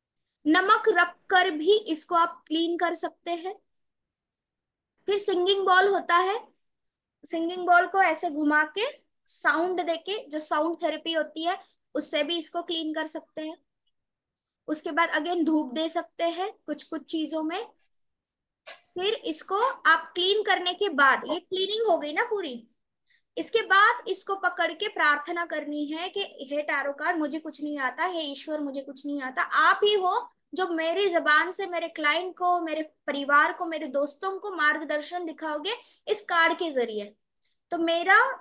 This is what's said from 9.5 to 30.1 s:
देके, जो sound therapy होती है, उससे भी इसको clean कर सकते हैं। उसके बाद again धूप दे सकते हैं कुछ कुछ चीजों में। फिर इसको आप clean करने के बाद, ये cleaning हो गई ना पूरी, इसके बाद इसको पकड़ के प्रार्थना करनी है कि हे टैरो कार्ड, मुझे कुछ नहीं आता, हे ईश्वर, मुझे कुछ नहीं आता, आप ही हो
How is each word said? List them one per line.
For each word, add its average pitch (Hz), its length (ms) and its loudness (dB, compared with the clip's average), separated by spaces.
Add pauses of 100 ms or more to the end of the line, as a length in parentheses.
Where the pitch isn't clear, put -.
देके, 339 440 -4
जो 302 160 -6
sound 330 420 -2
therapy 311 300 -2
होती 320 300 -4
है, 370 140 -2 (380)
उससे 302 280 -2
भी 339 140 -4
इसको 339 260 -6
clean 330 300 -6
कर 311 140 -6
सकते 311 340 -10
हैं। 311 160 -10 (1080)
उसके 311 240 -4
बाद 330 200 2
again 330 340 0
धूप 302 280 0
दे 320 160 -2
सकते 330 360 -6
हैं 349 260 -2 (140)
कुछ 302 180 -8
कुछ 302 240 -10
चीजों 311 360 -4
में। 359 220 -4 (1040)
फिर - 480 -4
इसको 381 440 -4
आप 453 560 2
clean 392 280 2
करने 359 320 0
के 403 160 -2
बाद, 262 340 4
ये 320 140 -2
cleaning 403 480 -2
हो 330 100 4
गई 294 160 -4
ना 392 120 2
पूरी, 370 420 -6 (680)
इसके - 260 0
बाद 415 460 4
इसको 381 280 -4
पकड़ 349 360 -2
के 415 160 -6
प्रार्थना 339 580 0
करनी 302 400 -6
है 330 220 -6
कि 403 120 -6 (200)
हे 285 220 -4
टैरो 285 300 -2
कार्ड, 320 260 -2
मुझे 302 200 -2
कुछ 302 240 -12
नहीं 294 160 -4
आता, 262 260 -2
हे 349 160 -2
ईश्वर, 302 380 -6
मुझे 277 220 -6
कुछ 269 240 -12
नहीं 285 160 -4
आता, 262 200 -4
आप 330 420 2
ही 415 120 6
हो 370 340 0 (240)